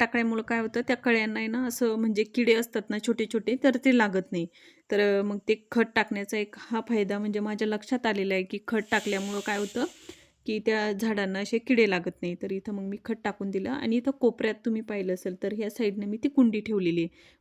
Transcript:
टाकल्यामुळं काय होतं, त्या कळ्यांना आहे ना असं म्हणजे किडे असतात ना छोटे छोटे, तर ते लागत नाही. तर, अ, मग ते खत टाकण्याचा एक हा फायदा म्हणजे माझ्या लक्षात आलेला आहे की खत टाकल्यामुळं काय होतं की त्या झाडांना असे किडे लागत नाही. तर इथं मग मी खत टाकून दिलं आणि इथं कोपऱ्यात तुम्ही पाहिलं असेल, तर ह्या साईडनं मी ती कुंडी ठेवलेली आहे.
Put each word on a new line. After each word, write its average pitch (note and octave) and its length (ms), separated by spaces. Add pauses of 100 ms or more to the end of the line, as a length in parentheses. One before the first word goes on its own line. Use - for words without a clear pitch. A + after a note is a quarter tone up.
टाकल्यामुळं A3+ 420
काय A3+ 180
होतं, A3+ 200
त्या B3 160
कळ्यांना A3 420
आहे A3 100
ना B3 180
असं A#3 300
म्हणजे A3 280
किडे A3+ 300
असतात A3+ 360
ना G#3+ 160
छोटे A3+ 260
छोटे, A3+ 320
तर C4 120
ते B3+ 220
लागत F#3+ 340
नाही. F3 140 (440)
तर, G3+ 280
अ, G3 40
मग G#2 160
ते G#3+ 320
खत A#3 140 (100)
टाकण्याचा G#3 440
एक G#3 200
हा A3+ 300
फायदा G#3 300
म्हणजे G#3 220
माझ्या G#3+ 280
लक्षात G#3+ 380
आलेला G3 280
आहे F#3+ 80
की G3 160 (100)
खत A3 220
टाकल्यामुळं G3+ 560
काय G#3 120
होतं G#3 260 (600)
की G#3+ 120
त्या G#3+ 340
झाडांना G3+ 460
असे G#3 200
किडे A3+ 320
लागत F3+ 320
नाही. F3 200
तर G3 100
इथं F#3+ 220
मग G3 80
मी G3 220
खत A3+ 100 (100)
टाकून G3+ 260
दिलं G3 200
आणि A#3 260
इथं B3 140
कोपऱ्यात A3+ 440 (100)
तुम्ही A3 180
पाहिलं G3+ 320
असेल, F#3 280
तर G3 100
ह्या G#3+ 180
साईडनं G#3 360
मी G#3 100
ती C#4 120
कुंडी A#3 320
ठेवलेली F#3+ 400
आहे. E3 80 (320)